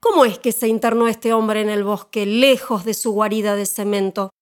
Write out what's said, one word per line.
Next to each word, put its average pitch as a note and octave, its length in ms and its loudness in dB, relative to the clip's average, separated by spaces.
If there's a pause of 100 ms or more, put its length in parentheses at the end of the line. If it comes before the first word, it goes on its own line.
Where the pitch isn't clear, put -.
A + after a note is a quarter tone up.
¿Cómo F#4+ 220 4
es G#3+ 160 -2
que B3 100 0
se A3+ 160 -4
internó A3+ 400 2
este A3+ 260 -2
hombre G#3+ 280 0
en G#3+ 100 0
el G#3 140 -2
bosque, G#3 420 -4
lejos A#3 580 2
de G#3+ 100 -4
su A3 180 -4
guarida G#3 420 0
de G3+ 120 -4
cemento G3 640 -4 (120)